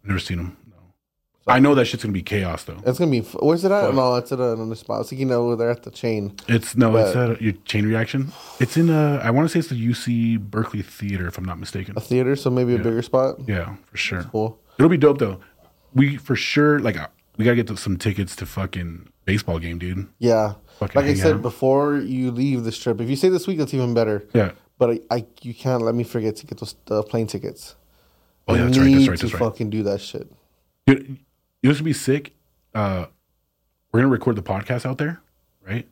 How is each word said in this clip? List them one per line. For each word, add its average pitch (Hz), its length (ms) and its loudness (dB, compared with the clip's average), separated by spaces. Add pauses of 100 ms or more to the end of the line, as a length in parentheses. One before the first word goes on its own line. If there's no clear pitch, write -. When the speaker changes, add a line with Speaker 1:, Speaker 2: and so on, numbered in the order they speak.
Speaker 1:
Never 98 140 -2
seen 85 220 -6
'em. 87 160 -10 (120)
No. - 80 -20 (680)
Speaker 2:
So 110 80 2
Speaker 1:
I 127 80 6
know 143 160 8
that 123 100 4
shit's - 160 -6
gonna 107 100 -4
be 95 100 -2
chaos, 90 420 -4
though. 82 200 -14
Speaker 2:
It's 127 140 0
gonna 170 120 2
be 123 100 2
f-, - 200 -12
where's 165 240 2
it 190 60 4
at? 202 160 2
Speaker 1:
Fuck. 135 80 0
Speaker 2:
No, 127 220 4
it's 123 160 -4
at 127 80 -4
another 113 340 -2
spot. 110 220 -8
I - 20 -6
was 107 100 -6
thinking 131 220 -4
over 120 260 2
there 117 140 0
at 120 140 -4
the - 80 -16
chain. 107 420 -4 (140)
Speaker 1:
It's, 117 280 0
no, 113 200 6
it's 110 180 4
Speaker 2:
But 123 160 2
Speaker 1:
at 117 120 -4
your 107 100 0 (120)
Chain 104 220 0
Reaction. 113 460 -2 (260)
It's 131 180 0
in, 165 140 4
uh, 151 320 2
I 117 80 0
wanna 147 180 4
say 170 120 0
it's 160 80 -6
the 127 80 -6
U 117 180 0
C 117 420 0
Berkeley 104 460 -4
Theater, 95 460 -6
if - 100 -10
I'm 92 60 -8
not 87 160 -8
mistaken. 95 360 -10
Speaker 2:
A 113 40 -4
theater, 127 360 0
so 139 140 -2
maybe 123 240 2
a - 20 2
Speaker 1:
Yeah. - 60 -2
Speaker 2:
bigger 113 200 0
spot? 131 340 0 (100)
Speaker 1:
Yeah, 98 300 -4 (100)
for - 100 -18
sure. - 220 -4
Speaker 2:
That's 85 120 -10
cool. 110 280 -4 (200)
Speaker 1:
It'll 156 120 6
be 175 80 2
dope, 139 200 4
though. 98 200 -2 (560)
We 139 220 4
for - 200 -4
sure, 147 440 2
like, 107 180 -2
uh, 76 80 -10 (320)
we 107 60 0
gotta 120 120 6
get 113 120 0
to 101 80 -8
some 98 200 -4
tickets 98 400 -4
to 92 100 -10
fucking 87 640 -8 (160)
baseball 92 360 -2
game, 85 180 -8
dude. 92 300 -8 (100)
Speaker 2:
Yeah. 110 360 2 (260)
Speaker 1:
Fucking 104 180 -2
Speaker 2:
Like 143 60 2
I 143 40 0
Speaker 1:
hang 147 80 2
Speaker 2:
said, 147 200 2
Speaker 1:
out. - 60 -4
Speaker 2:
before 139 560 0
you 127 340 -4
leave 127 320 -2
this 113 140 -6
trip, 113 220 -2
if 117 80 -4
you 135 80 -2
say 185 120 2
this 180 180 0
week, 190 120 -2
that's 147 160 -2
even 123 200 0
better. 107 300 0 (100)
Speaker 1:
Yeah. 101 180 2 (260)
Speaker 2:
But 120 120 4
I, 113 100 -2 (160)
I, 117 100 -6 (160)
you 120 100 -10
can't 127 300 -2
let 113 120 0
me 120 100 0
forget 110 320 -4
to - 100 -20
get - 120 -14
those, - 160 -12 (120)
the 107 160 0
plane 113 240 -2
tickets. - 480 -12 (720)
Speaker 1:
Oh, 113 60 4
yeah, 120 80 4
Speaker 2:
We 120 60 2
Speaker 1:
that's 131 100 4
right, 135 60 8
that's 135 120 8
Speaker 2:
need 135 140 8
Speaker 1:
right, 87 80 -2
Speaker 2:
to 127 80 -4
Speaker 1:
that's 110 80 -4
right. - 60 -4
Speaker 2:
fucking 113 300 -2
do 110 120 -2
that 101 180 -2
shit. - 320 -14 (540)
Speaker 1:
Dude, 135 200 4
you 135 100 -14 (480)
know 131 40 6
what's 143 120 2
gonna 156 40 -6
be 160 80 0
sick? 143 400 -2 (420)
Uh, 95 300 -2 (880)
we're 113 80 4
gonna 135 100 4
record 120 260 0
the 98 60 -8
podcast 98 440 -4
out 131 100 -6
there, 160 240 -6 (460)
right? 110 260 -6